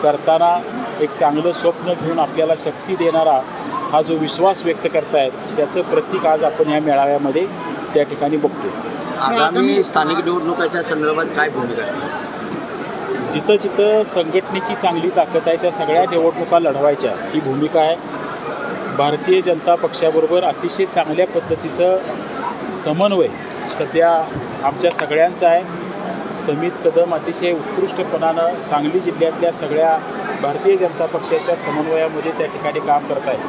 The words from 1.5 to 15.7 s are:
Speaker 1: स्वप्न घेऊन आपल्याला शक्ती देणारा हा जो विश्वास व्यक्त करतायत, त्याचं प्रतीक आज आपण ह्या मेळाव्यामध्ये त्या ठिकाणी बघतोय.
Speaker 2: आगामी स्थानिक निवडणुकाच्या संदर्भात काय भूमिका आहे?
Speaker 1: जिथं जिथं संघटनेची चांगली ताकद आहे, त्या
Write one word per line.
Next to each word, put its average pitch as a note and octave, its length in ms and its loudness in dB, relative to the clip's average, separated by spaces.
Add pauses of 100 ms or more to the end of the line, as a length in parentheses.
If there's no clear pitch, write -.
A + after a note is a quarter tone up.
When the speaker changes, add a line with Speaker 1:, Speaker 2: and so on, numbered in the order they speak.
Speaker 1:
स्वप्न E3+ 420 0
घेऊन D#3+ 260 -2
आपल्याला D#3+ 380 2
शक्ती D#3+ 380 -6
देणारा D#3+ 460 4 (500)
हा D3+ 100 4
जो D#3+ 140 0
विश्वास E3 480 2
व्यक्त E3+ 300 -2
करतायत, D3 380 2 (260)
त्याचं D3+ 240 0
प्रतीक E3 440 0
आज D#3 180 4
आपण D3+ 240 2
ह्या D3+ 140 2
मेळाव्यामध्ये C#3+ 640 2 (480)
त्या D3 100 4
ठिकाणी D3 340 -2
बघतोय. D3 320 -2 (500)
Speaker 2:
आगामी A#3 640 2
स्थानिक D#3 340 0
निवडणुकाच्या E3+ 680 -2
संदर्भात D#3 420 0
काय D3+ 240 0
भूमिका A#2+ 320 -4
आहे? - 420 -6 (1080)
Speaker 1:
जिथं D3+ 240 2
जिथं G3+ 480 2
संघटनेची F#3+ 720 -2
चांगली E3+ 340 0
ताकद E3 380 2
आहे, E3+ 100 2
त्या F3 140 0